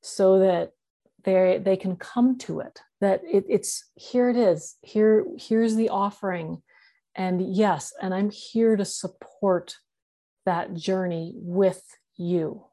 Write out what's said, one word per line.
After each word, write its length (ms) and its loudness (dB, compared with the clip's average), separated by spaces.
so 380 4
that 320 0
they, 400 2
they 120 2
can 200 -4
come 400 0
to 220 -8
it, 220 -12
that 240 2
it, 240 0
it's, 460 -4
here 340 -2
it 80 0
is, 460 0
here, 420 4
here's 380 0
the 140 2
offering. 720 -4
And 400 -2
yes, 380 0
and 100 -4
I'm 180 0
here 460 0
to 80 -2
support 920 -4
that 300 -2
journey 640 -4
with 480 0
you. 560 -2